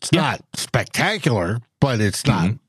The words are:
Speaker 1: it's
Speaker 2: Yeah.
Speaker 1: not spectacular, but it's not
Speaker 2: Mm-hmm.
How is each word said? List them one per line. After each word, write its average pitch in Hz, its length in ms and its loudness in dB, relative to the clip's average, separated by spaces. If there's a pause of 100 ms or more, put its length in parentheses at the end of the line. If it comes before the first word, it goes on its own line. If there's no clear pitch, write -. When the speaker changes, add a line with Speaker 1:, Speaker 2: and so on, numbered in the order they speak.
Speaker 1:
it's - 100 -10
Speaker 2:
Yeah. 170 100 4
Speaker 1:
not 123 220 -2 (120)
spectacular, 117 1040 -2 (200)
but 123 220 2
it's 101 240 0
not 95 220 2
Speaker 2:
Mm-hmm. 110 80 -2 (140)